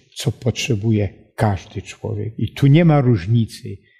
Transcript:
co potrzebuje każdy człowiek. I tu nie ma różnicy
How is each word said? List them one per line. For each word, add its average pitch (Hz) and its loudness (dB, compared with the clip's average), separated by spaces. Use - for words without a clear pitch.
co - -4
potrzebuje 107 -4
każdy 101 -4
człowiek. 104 -10
I - -4
tu - 2
nie 156 6
ma 147 4
różnicy 107 -2